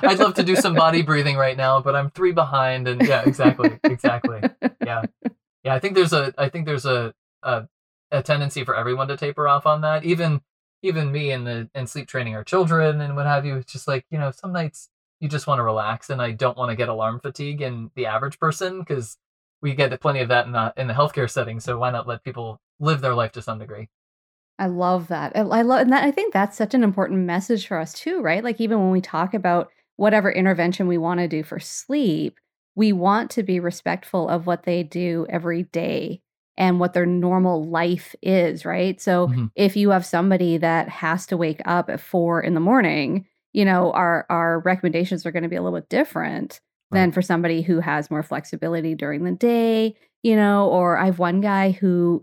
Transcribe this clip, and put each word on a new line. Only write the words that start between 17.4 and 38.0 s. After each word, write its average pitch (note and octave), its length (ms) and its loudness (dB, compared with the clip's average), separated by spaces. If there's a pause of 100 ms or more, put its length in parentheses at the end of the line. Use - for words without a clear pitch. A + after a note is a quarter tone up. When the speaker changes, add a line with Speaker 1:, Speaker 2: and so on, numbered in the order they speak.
Speaker 1:
in A#2+ 320 -8
the B2 120 -4
average A2+ 340 -4
person, F#3 440 -2
'cause B2+ 340 -6 (420)
we C#3+ 160 -4
get C3 240 0
plenty C#3+ 180 0
of B2 120 -2
that A#2+ 160 2
in B2 60 -8
the, A2+ 240 -2
in C3 120 -4
the A2+ 60 -4
healthcare C#3 360 0
setting, A2+ 300 -4
so A#2+ 180 -6
why B2 140 0
not A#2 160 -6
let A#2 160 -10
people A#2 360 -10 (200)
live D3 200 2
their B2+ 140 0
life A#2 180 0
to A2+ 100 -12
some A2 180 -8
degree? G#2+ 280 -14 (720)
Speaker 2:
I G3 80 -2
love F3+ 420 0
that. D3+ 280 -4
I, G#3+ 40 2
I A3 220 2
love, B3 200 4
and B3+ 100 6
that, C#4 100 4
I C#4+ 80 4
think G4 220 -2
that's G3 240 0
such G#3+ 180 -2
an B3+ 80 4
important F#3+ 380 2
message F#3 480 -2
for F3+ 100 -2
us D#3+ 140 -6
too, F4 280 -4
right? F3+ 220 0
Like, A#3 180 -4
even A3 200 0
when F#3+ 100 4
we F#3 100 4
talk F3+ 340 -4
about F3+ 360 0 (260)
whatever G#3 360 4
intervention F3+ 560 2
we F3 100 0
wanna F3 300 -2
do D#3 160 -4
for - 160 -10
sleep, F#3 800 -4 (340)
we G#3+ 180 4
want G3 380 2
to A#3 120 -2
be F#3 180 0
respectful F3 680 -4
of E3+ 180 -2
what F3 180 -2
they F3 180 0
do E3+ 460 -4
every F3 360 -4
day - 580 -4 (340)
and F3+ 240 2
what F3+ 140 0
their F3+ 120 2
normal F3+ 600 2
life E3+ 540 -2